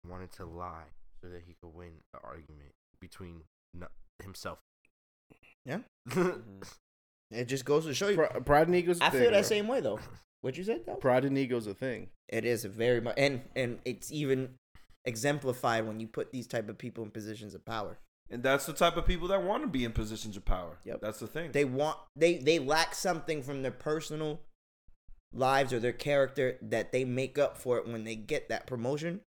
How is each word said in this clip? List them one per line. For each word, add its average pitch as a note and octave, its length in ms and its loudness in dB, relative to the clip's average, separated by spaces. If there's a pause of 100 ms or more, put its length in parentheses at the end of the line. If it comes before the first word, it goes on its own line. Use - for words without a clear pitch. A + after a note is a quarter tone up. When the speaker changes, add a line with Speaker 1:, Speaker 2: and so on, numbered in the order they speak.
Speaker 1:
wanted F2+ 260 -12
to - 120 -14
lie E2 380 -12 (400)
so F2+ 60 -14
that F2 180 -14
he F2 160 -20
could E2 100 -18
win F2 180 -16 (220)
the - 100 -16
argument D2 480 -16 (280)
between F2 420 -16 (340)
n-, F2 120 -10 (340)
himself. F#2 380 -12 (1040)
Speaker 2:
Yeah. C#3+ 180 -6
Speaker 1:
<laughs> - 40 -20 (220)
Speaker 3:
Mm-hmm. D#3 520 -2 (680)
Speaker 2:
It A#2 160 -4
just B2+ 180 -4
goes D3 220 4
to D3+ 80 -4
show G3 160 0
you. G#3 80 4
Speaker 4:
Pri-, - 240 2
pride D3 260 6
and F3+ 80 4
ego's F3 240 4
a C#3 60 6
Speaker 2:
I D#3+ 40 8
Speaker 4:
thing, C#3+ 120 4
Speaker 2:
feel A#3+ 100 10
that G#3 60 6
Speaker 4:
bro. G3+ 60 8
Speaker 2:
same G#3 240 2
way, B3+ 120 2
though. A2 200 -2 (420)
What C3 160 -4
you F3+ 80 -8
said, A#3+ 200 -2
though? - 100 -8
Speaker 4:
Pride C3 280 4
and C#3 140 2
ego's B2 300 0
a G2+ 60 -6
thing. G2+ 360 -6 (180)
Speaker 2:
It A2 180 -2
is A#2 200 2
very A2+ 340 2
much, A2+ 180 -2
and, C#3 240 2 (140)
and B2 300 -2
it's - 260 -8
even C3+ 440 -2 (500)
exemplified B2 840 0
when G#2+ 120 -6
you A2+ 80 -8
put - 240 -6
these B2 160 -8
type A2+ 220 -2
of G#2+ 80 -10
people A2+ 260 -10
in G#2 80 -10
positions G#2+ 440 -10
of - 100 -14
power. G#2+ 320 -6 (320)
Speaker 3:
And A#2+ 140 -8
that's C3+ 220 4
the D#3 80 -6
type E3+ 240 4
of - 80 0
people F3+ 240 4
that F#3+ 140 2
wanna A#3 240 0
be C3+ 160 0
in A#2 80 -2
positions G#2+ 460 -4
of G2 80 -8
power. F2+ 400 0
Speaker 2:
Yep. - 160 -8
Speaker 3:
That's G#2+ 180 -6
the A2+ 80 -8
thing. E3 240 -8
Speaker 2:
They C#3+ 140 4
want, C#3 320 0 (180)
they, E3+ 220 6
they D#3+ 220 4
lack D#3 360 2
something D#3+ 480 -2
from C#3 180 -4
their C3 100 -2
personal D#3 680 -4 (920)
lives C3 400 4
or A#2 60 2
their A#2+ 140 0
character C#3 680 2
that A2 300 -2
they B2+ 140 2
make B2+ 320 -2
up C#3 200 2
for B2 200 2
it G#2 100 -2
when A2+ 160 -6
they A2+ 120 -6
get - 340 -4
that - 180 -4
promotion. D3 540 -2 (120)